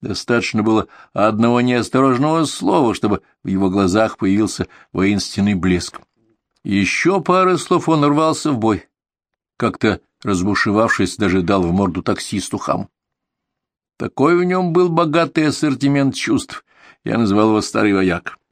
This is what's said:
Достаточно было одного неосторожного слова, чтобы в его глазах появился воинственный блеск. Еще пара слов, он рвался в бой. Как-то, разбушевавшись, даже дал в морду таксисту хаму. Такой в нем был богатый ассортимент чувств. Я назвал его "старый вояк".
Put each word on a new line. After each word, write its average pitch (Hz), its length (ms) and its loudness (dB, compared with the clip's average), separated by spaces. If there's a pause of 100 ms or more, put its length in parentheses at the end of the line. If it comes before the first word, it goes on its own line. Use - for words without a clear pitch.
Достаточно 110 600 -2
было 110 240 2 (260)
одного 110 480 2
неосторожного 131 840 0
слова, 139 500 0
чтобы 104 260 -2 (220)
в - 60 -8
его 95 200 0
глазах 98 480 0
появился 98 500 -2 (260)
воинственный 98 600 -2
блеск. 90 460 -2 (640)
Еще 196 560 0
пара 185 380 2
слов, - 320 -2
он 156 140 2
рвался 156 480 0
в 131 60 -2
бой. 107 300 0 (680)
Как-то, 113 440 -2 (220)
разбушевавшись, 104 920 0
даже 95 240 0
дал 92 200 0
в 85 100 0
морду 92 300 0
таксисту - 560 -6
хаму. - 320 -4 (1080)
Такой 156 380 0
в 175 80 2
нем 180 300 0
был 180 160 4
богатый 165 580 0
ассортимент 139 680 0
чувств. - 500 -4 (380)
Я 110 160 -2
назвал 107 300 4
его 107 120 2
"старый 107 320 0
вояк". 92 460 -2 (120)